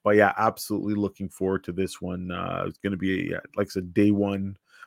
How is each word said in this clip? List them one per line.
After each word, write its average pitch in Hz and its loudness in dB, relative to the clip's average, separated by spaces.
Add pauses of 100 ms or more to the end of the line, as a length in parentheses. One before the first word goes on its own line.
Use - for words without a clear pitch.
But 104 6
yeah, 101 8
absolutely 104 -2
looking 98 -4
forward 95 -4
to 90 -8
this 92 -6
one. 90 -8
Uh, 90 -6
it's - -12
gonna 98 -2
be, 95 -2
uh, - -6 (160)
like 101 0
I - -10
said, 90 -6
day 104 6
one. 98 -2 (300)